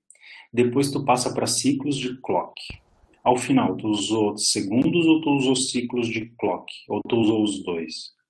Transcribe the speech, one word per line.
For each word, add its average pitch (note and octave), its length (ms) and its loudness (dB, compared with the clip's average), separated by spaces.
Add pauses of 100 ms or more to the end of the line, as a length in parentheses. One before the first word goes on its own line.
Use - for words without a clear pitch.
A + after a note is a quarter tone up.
(540)
depois B2 360 2
tu C3 140 -4
passa B2 300 2
pra - 140 -2
ciclos C#3 500 0
de B2 240 -6
clock. - 320 -2 (680)
Ao B2 140 4
final, A#2+ 400 2
tu G#2+ 140 -4
usou G#2+ 480 0
segundos C#3+ 680 2
ou D#3 140 6
tu D3 120 0
usou C3 240 2
ciclos A#2+ 520 -2
de A2 200 -6 (120)
clock? F#2 320 -4 (160)
Ou G#2 140 -2
tu A#2+ 160 0
usou A2 260 4
os G2 180 -2
dois? E2+ 520 -8 (160)